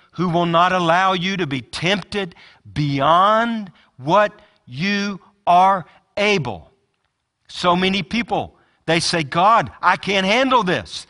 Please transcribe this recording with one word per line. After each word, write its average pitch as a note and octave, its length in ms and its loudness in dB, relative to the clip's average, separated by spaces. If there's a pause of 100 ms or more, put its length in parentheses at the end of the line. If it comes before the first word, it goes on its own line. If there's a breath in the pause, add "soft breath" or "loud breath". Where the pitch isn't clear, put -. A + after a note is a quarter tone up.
(140)
who F3+ 160 -2
will F3 180 0
not E3+ 240 2
allow F#3 420 2
you F#3 240 -4
to F3+ 80 -4
be C3+ 160 -6
tempted F#3 720 -4 (400 loud breath)
beyond F3+ 1000 0 (260 soft breath)
what G3 440 0 (240 soft breath)
you G3+ 540 -4 (260 soft breath)
are F3+ 400 4 (320 soft breath)
able. D3+ 540 -2 (760)
So F3+ 280 0
many F#3+ 260 0
people, F#3+ 560 -6 (280 soft breath)
they D#3+ 140 2
say, E3 240 -2
"God, F3 480 2 (100)
I F3+ 160 2
can't F#3+ 280 -2
handle B3 380 2
this. D3 460 -4